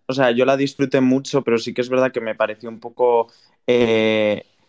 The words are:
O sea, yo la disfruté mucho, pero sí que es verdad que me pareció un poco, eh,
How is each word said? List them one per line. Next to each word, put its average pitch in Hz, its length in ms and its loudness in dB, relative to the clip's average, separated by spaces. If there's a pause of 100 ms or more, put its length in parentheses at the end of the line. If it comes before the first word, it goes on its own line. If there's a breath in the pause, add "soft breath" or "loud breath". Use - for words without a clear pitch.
O 135 80 -6
sea, 131 160 2
yo 123 160 2
la 135 100 2
disfruté 139 460 0
mucho, 131 400 0
pero 117 160 0
sí 117 160 -10
que 127 80 -2
es 123 80 -8
verdad 127 220 0
que 123 100 -6
me 110 120 -6
pareció 110 360 -4
un 110 100 -16
poco, 120 500 0 (360 soft breath)
eh, 110 800 2 (220)